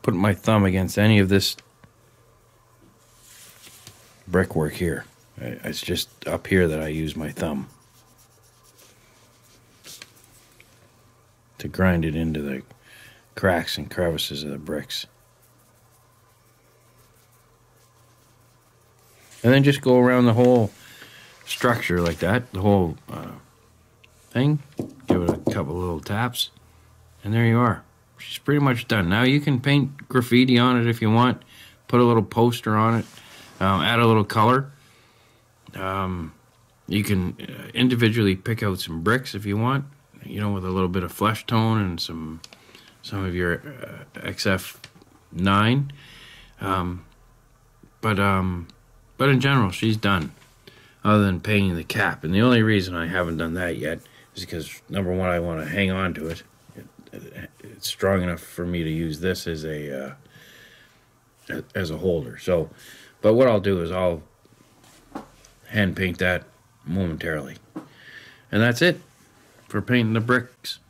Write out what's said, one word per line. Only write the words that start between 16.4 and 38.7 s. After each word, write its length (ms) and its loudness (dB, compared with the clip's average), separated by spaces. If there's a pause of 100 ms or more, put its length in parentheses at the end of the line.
And 80 6
then 100 8
just 200 4
go 180 6
around 240 6
the 100 6
whole 380 4 (760)
structure 520 0
like 180 0
that, 340 -2
the 80 -6
whole, 360 2 (120)
uh, 220 -12 (1000)
thing. 280 2 (480)
Give 160 0
it 80 0
a 220 -4
couple 240 -6
little 240 -4
taps, 500 -6 (720)
and 100 -6
there 140 2
you 100 4
are. 280 0 (340)
She's 200 -16
pretty 200 0
much 300 0
done. 200 0
Now 140 2
you 180 4
can 200 0
paint 480 0
graffiti 500 4
on 220 4
it 80 2
if 120 -2
you 80 2
want. 320 4 (460)
Put 140 4
a 20 8
little 220 6
poster 500 0
on 220 2
it. 100 -2 (540)
Um, 200 2
add 200 2
a 80 6
little 160 4
color. 480 2 (1040)
Um, 580 -6 (540)
you 160 0
can, 360 -2
uh, 340 -16
individually 600 4
pick 300 -4
out 160 -2